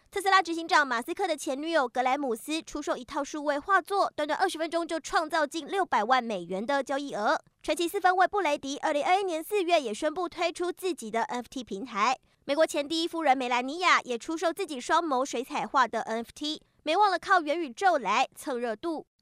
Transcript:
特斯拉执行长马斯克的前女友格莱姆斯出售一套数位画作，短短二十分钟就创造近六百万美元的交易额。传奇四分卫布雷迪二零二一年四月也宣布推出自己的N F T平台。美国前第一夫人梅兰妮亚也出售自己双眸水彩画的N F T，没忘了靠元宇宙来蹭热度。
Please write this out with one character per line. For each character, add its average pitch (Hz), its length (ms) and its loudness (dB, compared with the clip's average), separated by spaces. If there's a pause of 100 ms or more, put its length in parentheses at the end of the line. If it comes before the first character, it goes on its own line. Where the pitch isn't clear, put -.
特 392 120 -4
斯 381 80 2
拉 381 120 8
执 339 120 -2
行 330 120 -4
长 311 220 4
马 240 140 0
斯 339 120 -6
克 392 140 -2
的 320 80 0
前 277 240 -4
女 320 120 -4
友 294 140 4
格 247 160 -4
莱 254 160 2
姆 269 160 -2
斯 311 280 -4
出 302 200 -10
售 302 140 -2
一 254 80 -10
套 277 180 -4
数 294 220 -6
位 294 160 0
画 381 220 2
作， 381 340 0
短 302 100 -2
短 - 140 -2
二 381 80 4
十 330 100 -4
分 320 140 -2
钟 330 160 -2
就 330 100 -2
创 339 320 -2
造 311 160 2
近 302 220 -8
六 370 180 0
百 240 160 2
万 247 220 4
美 202 220 -6
元 190 200 -6
的 277 160 0
交 277 160 -4
易 285 160 -8
额。 226 240 2 (240)
传 302 140 -2
奇 339 140 -2
四 392 100 -2
分 370 160 4
卫 370 100 6
布 403 140 0
雷 294 180 0
迪 277 200 -8
二 311 160 -2
零 285 100 0
二 370 160 4
一 415 40 -2
年 320 200 -4
四 415 180 0
月 339 200 4
也 220 120 -4
宣 302 200 -2
布 - 160 -4
推 339 200 -2
出 349 220 -4
自 359 220 -4
己 220 180 -10
的 226 120 0
N 247 160 -6
F 233 100 -10
T 262 160 -8
平 196 180 -8
台。 226 340 0 (280)
美 285 100 2
国 320 100 6
前 294 220 -2
第 330 160 0
一 339 40 0
夫 330 160 -4
人 269 140 6
梅 247 120 -2
兰 247 180 0
妮 320 120 -6
亚 311 240 6
也 240 140 -4
出 320 200 -6
售 339 160 0
自 381 120 -6
己 285 140 -8
双 330 240 2
眸 277 220 0
水 247 180 -6
彩 220 240 -4
画 262 180 4
的 220 180 -4
N 226 160 -4
F 233 140 -10
T， 302 280 -6 (220)
没 311 120 0
忘 403 160 4
了 339 80 0
靠 370 220 2
元 302 180 -2
宇 302 100 -4
宙 349 280 2
来 226 360 2
蹭 262 240 -6
热 240 160 -2
度。 320 340 -6 (140)